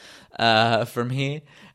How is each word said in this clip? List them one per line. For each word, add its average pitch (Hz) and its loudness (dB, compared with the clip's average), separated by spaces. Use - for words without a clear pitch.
uh, 113 2
<laughs> - -8
for 120 -4
me. 139 -6